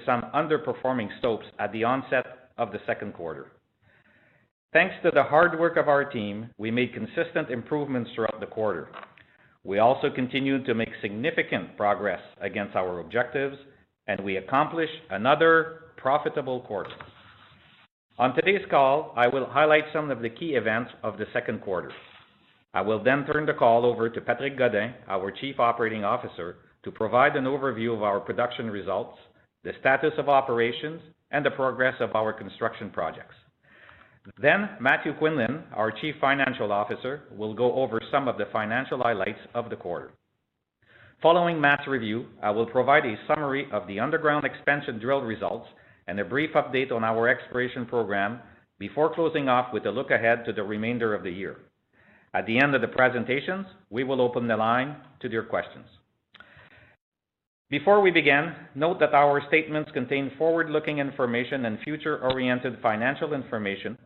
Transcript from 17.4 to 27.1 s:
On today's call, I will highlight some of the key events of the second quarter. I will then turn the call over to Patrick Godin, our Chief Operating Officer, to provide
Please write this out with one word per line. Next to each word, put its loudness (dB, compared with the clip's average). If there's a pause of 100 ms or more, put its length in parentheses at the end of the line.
On 2
today's 2
call, 4
I 6
will 0
highlight 4 (100)
some -2
of -4
the -4
key -6
events 0 (120)
of -6
the -6
second -4
quarter. -4 (840)
I 2
will 0
then 2
turn -2
the 0
call 6
over 2
to -6
Patrick -2
Godin, 2 (120)
our -2
Chief -6
Operating 2
Officer, -4 (260)
to -10
provide 2